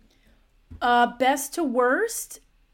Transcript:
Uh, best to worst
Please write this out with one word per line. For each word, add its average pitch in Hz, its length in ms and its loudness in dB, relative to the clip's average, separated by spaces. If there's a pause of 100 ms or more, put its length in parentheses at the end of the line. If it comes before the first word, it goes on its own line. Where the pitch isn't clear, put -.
(800)
Uh, 240 280 4 (100)
best 277 360 0
to 349 80 -4
worst 262 760 -2 (340)